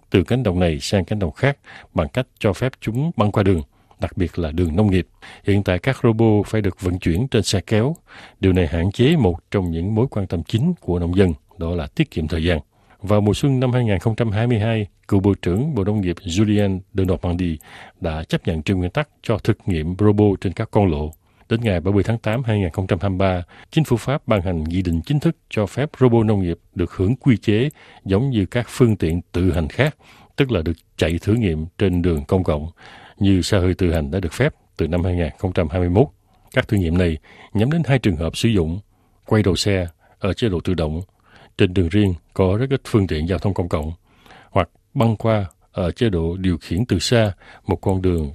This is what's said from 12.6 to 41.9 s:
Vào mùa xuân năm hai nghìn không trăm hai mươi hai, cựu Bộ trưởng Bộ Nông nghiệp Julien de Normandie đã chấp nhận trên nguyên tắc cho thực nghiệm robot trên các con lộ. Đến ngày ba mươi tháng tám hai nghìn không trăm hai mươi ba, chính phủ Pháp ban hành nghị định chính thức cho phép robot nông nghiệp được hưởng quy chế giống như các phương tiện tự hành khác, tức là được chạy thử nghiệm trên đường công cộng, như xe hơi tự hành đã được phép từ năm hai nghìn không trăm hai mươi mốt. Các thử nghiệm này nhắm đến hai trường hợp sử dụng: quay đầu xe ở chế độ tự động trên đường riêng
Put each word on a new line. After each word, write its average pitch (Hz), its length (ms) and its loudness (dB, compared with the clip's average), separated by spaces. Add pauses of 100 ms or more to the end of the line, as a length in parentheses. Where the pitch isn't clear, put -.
Vào 104 180 2
mùa 104 140 2
xuân 135 260 0
năm 127 120 0
hai 123 120 0
nghìn 104 140 2
không 110 180 -2
trăm 117 140 -2
hai 107 160 -2
mươi 120 120 0
hai, 110 280 -2 (220)
cựu 101 120 2
Bộ 98 220 4
trưởng 123 320 -2
Bộ 98 100 -2
Nông 104 160 -2
nghiệp 87 240 -2
Julien 101 560 0 (140)
de 95 100 0
Normandie 90 520 -2 (440)
đã 82 240 -6
chấp - 220 -6
nhận 80 160 -2
trên 98 160 0
nguyên 90 120 -2
tắc - 180 -4 (140)
cho 110 160 -2
thực - 280 -2
nghiệm 87 320 -2
robot 104 420 4
trên 90 120 -4
các - 180 -8
con 101 200 4
lộ. 76 220 -4 (380)
Đến 113 120 0
ngày 95 180 0
ba 87 100 -2
mươi 101 120 4
tháng 113 160 -2
tám 117 260 -4
hai 110 140 0
nghìn 92 120 0
không 95 160 -4
trăm 95 160 0
hai 101 80 0
mươi 92 80 -2
ba, 92 240 0 (280)
chính 156 140 2
phủ 123 120 0
Pháp 131 320 -4
ban 104 140 2
hành 82 220 -2
nghị 87 180 -2
định 82 240 0
chính 147 140 0
thức 170 160 0 (140)
cho 104 160 -2
phép 139 240 -4 (100)
robot 117 260 6
nông 104 160 2
nghiệp 85 160 -2 (160)
được 85 180 -4
hưởng 101 240 0
quy 123 200 2
chế 110 320 0 (360)
giống 104 260 0
như 104 160 0
các 120 220 -4
phương 113 280 4
tiện 87 240 -2 (120)
tự 90 200 2
hành 78 160 -2
khác, 143 280 -2 (400)
tức 139 160 0
là 85 100 0
được 82 100 -2 (240)
chạy 85 260 0
thử 104 120 0
nghiệm 82 320 0 (120)
trên 87 240 2
đường 80 220 0
công 92 200 0
cộng, 76 240 -2 (500)
như 98 240 4
xe 107 160 0
hơi 90 160 2
tự 85 180 0
hành 78 180 -2
đã 95 100 -2
được - 120 -6
phép 151 220 0 (220)
từ 80 120 -2
năm 87 160 0
hai 90 100 0
nghìn 85 140 -2 (100)
không 92 140 -4
trăm 87 160 0
hai 92 120 -2
mươi 87 100 0
mốt. 110 160 4 (480)
Các 127 140 0
thử 110 80 0
nghiệm 87 220 2
này 85 180 2 (380)
nhắm 110 160 2
đến 165 160 0
hai 135 120 4
trường 95 180 0
hợp 80 200 -4
sử 117 120 0
dụng: 90 320 0 (460)
quay 107 160 4
đầu 95 140 2
xe 95 300 0 (320)
ở 95 140 -2
chế 117 160 -2
độ 87 120 -2
tự 92 140 -2
động 80 280 -2 (560)
trên 92 160 4
đường 90 140 2
riêng 98 260 2 (200)